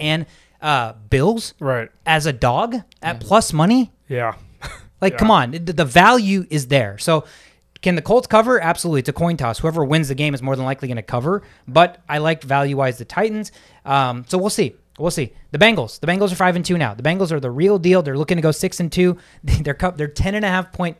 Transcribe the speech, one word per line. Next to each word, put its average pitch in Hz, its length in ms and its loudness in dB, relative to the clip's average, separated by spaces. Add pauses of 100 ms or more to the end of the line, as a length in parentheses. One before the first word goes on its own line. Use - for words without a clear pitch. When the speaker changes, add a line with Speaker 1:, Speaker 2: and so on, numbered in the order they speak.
Speaker 1:
and, 156 240 -2 (380)
uh, 123 320 -2 (160)
Bills 196 500 0
Speaker 2:
Right. 127 300 -4 (160)
Speaker 1:
as 160 180 2
a 156 80 0
dog 143 440 0 (260)
at 160 140 -6
Speaker 3:
Yeah. - 40 -16
Speaker 1:
plus 202 320 2
money. 202 400 2 (160)
Speaker 2:
Yeah. 120 260 -4 (680)
Speaker 1:
Like, 190 100 2
Speaker 2:
Yeah. - 60 -10
Speaker 1:
come 220 120 4
on. 131 200 4
The, 160 80 -8 (160)
the 160 100 0
value 196 680 4
is 139 180 -2
there. 113 280 0
So 160 280 0 (580)
can 180 120 2
the 160 80 -2
Colts 247 240 2
cover? 226 320 4
Absolutely. 165 420 0
It's 123 100 -4
a - 20 -4
coin 170 240 -2
toss. 117 220 -4
Whoever 160 260 -2
wins 147 240 0
the 139 60 -4
game 147 200 -2
is 123 80 -6
more 135 140 -4
than 131 80 -4
likely 135 240 -6
gonna 117 140 -6
cover, 156 400 -4 (260)
but 175 400 4
I 147 100 -2
like 160 240 -2
value-wise 135 560 0
the 113 60 -12
Titans. 214 480 -4 (320)
Um, 127 420 -2
so 185 120 -2
we'll 196 120 0
see. 180 240 -2 (240)
We'll 104 120 -2
see. 131 220 -4 (180)
The 151 60 -6
Bengals. 175 420 2
The 147 80 -6
Bengals 190 240 0
are 175 60 -6
five 180 200 2
and 175 80 -4
two 180 120 0
now. 127 160 -2
The 113 100 -12
Bengals 165 300 0
are 147 80 -2
the 127 100 -4
real 180 280 2
deal. 180 240 4
They're 139 160 -4
looking 165 180 0
to 165 60 -2
go 156 80 4
six 180 300 -4
and 170 120 -4
two. 180 240 2 (140)
<laughs> - 120 -20
They're 147 300 0
cu-, 180 200 -2
they're 147 160 -6
ten 190 260 -2
and 214 100 -2
a 196 40 0
half 185 240 -2
point 175 280 -6